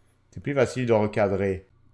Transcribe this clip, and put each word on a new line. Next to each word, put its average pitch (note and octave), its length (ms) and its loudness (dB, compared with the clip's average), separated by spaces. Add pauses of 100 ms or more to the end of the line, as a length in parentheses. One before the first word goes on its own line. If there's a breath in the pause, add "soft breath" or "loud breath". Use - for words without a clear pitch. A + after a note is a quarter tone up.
(320)
C'est - 120 -16
plus C#3+ 100 -6
facile B2+ 320 0
de A#2 60 0
recadrer G2 720 0 (280)